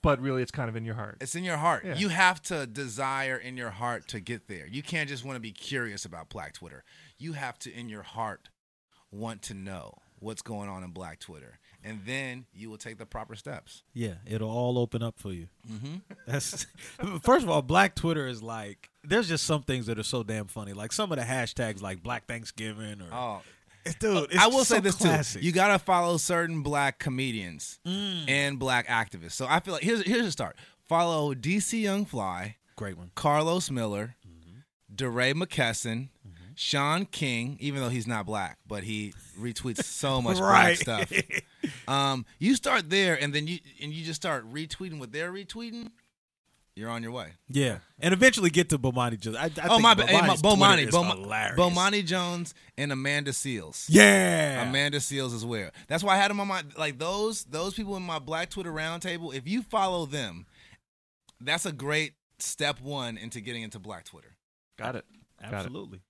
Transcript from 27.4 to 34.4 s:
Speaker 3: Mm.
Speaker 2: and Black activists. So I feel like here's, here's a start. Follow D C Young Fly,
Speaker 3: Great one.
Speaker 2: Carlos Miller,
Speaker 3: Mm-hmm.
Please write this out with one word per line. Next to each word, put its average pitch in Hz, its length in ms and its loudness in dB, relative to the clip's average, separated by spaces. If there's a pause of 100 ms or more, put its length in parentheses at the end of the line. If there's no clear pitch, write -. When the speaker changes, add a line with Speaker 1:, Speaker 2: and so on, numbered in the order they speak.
Speaker 3:
Mm. 185 460 -4
Speaker 2:
and 143 300 2
Black 127 260 2
activists. 101 460 -2
So 127 180 -4
I 160 80 6
feel 175 160 -4
like 139 80 -4
here's, 220 240 2
here's 233 200 2
a 175 40 -2
start. 113 240 -6 (320)
Follow 165 480 2
D 151 240 0
C 220 240 -2
Young 202 220 0
Fly, 98 540 -6 (180)
Speaker 3:
Great 98 200 -8
one. 87 200 -14
Speaker 2:
Carlos 156 560 2
Miller, 110 420 -2 (100)
Speaker 3:
Mm-hmm. 85 340 -20 (360)